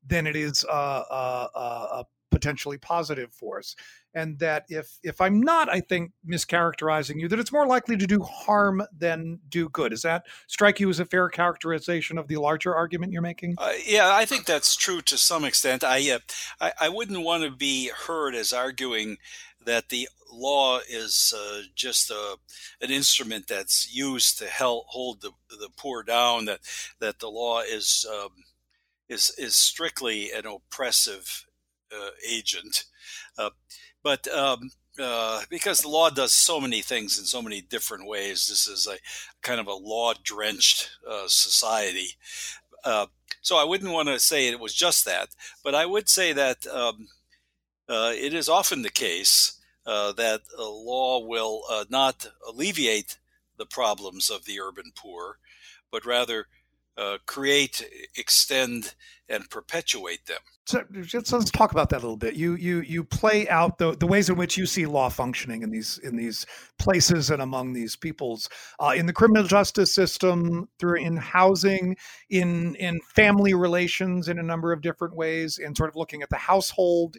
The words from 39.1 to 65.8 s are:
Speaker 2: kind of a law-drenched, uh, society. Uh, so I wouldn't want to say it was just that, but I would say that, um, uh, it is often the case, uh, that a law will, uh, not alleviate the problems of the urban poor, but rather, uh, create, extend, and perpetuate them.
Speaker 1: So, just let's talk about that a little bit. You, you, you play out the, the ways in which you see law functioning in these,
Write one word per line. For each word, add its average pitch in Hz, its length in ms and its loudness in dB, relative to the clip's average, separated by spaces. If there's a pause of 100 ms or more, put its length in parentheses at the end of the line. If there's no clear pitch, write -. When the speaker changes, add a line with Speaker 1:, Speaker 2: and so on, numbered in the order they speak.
Speaker 2:
kind 123 180 -2
of 104 60 -6
a 101 80 -6
law-drenched, 107 1160 0 (180)
uh, 101 200 -8
society. 98 880 2 (680)
Uh, 107 220 0 (360)
so 180 160 2
I 147 60 6
wouldn't 190 280 -2
want 156 160 0
to 131 100 0
say 139 300 4
it 120 100 -2
was 110 160 -10
just 170 300 2
that, 95 240 -2 (340)
but 143 120 -2
I 156 120 4
would 202 220 -2
say 180 240 4
that, 139 340 0
um, 113 420 -4 (800)
uh, 117 260 0
it 135 180 -4
is 156 160 -2
often 170 340 2
the 110 80 -4
case, - 680 2 (260)
uh, 104 280 -2
that 110 300 0 (140)
a 120 60 -10
law 117 640 -4
will, 113 420 -4
uh, 107 220 -4
not 135 360 0 (220)
alleviate 123 680 -2 (400)
the 107 80 -10
problems 98 640 -2
of 95 140 -10
the 98 160 -10
urban 95 360 -14
poor, 92 420 -14 (520)
but 113 160 -8
rather, 120 400 0 (500)
uh, 101 300 -4
create, 139 580 2 (320)
extend, 120 800 0 (340)
and 107 220 -6
perpetuate 104 760 -6
them. 82 120 -8 (280)
Speaker 1:
So, 240 180 0 (180)
just 226 300 -4
let's 240 180 2
talk - 220 4
about 151 180 2
that 147 60 0
a 120 80 -6
little 113 120 -6
bit. 110 180 -4
You, 170 200 0
you, 175 280 -2
you 165 200 -6
play 214 460 2
out 170 300 2
the, 160 180 0
the 156 100 0
ways 190 240 4
in 180 60 4
which 175 200 0
you 185 100 -2
see 170 200 0
law 139 220 2
functioning 123 540 -4
in 110 80 -4
these, 110 280 -6